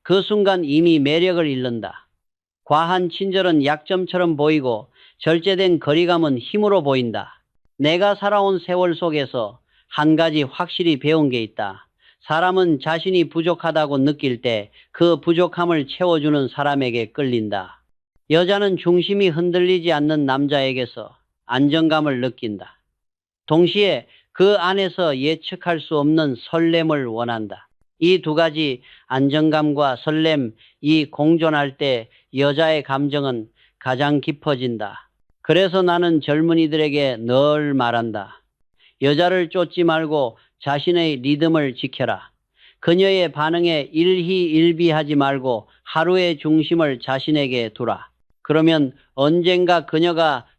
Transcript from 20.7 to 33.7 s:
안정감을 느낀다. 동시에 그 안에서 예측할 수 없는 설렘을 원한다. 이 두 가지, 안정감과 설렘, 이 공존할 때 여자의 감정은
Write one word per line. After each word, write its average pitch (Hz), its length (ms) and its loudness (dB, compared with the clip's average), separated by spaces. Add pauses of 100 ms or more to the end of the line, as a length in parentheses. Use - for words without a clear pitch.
안정감을 147 760 0
느낀다. 117 600 -8 (640)
동시에 170 600 2 (240)
그 196 260 2
안에서 180 640 -2
예측할 160 640 -4
수 151 180 -4
없는 147 380 2 (120)
설렘을 165 580 0
원한다. 113 640 -8 (300)
이 170 240 2
두 156 120 -4
가지, 151 480 -2 (260)
안정감과 147 960 2
설렘, 156 480 -2 (280)
이 151 260 2
공존할 151 720 0
때 123 320 -2 (280)
여자의 143 480 2
감정은 135 640 -4 (320)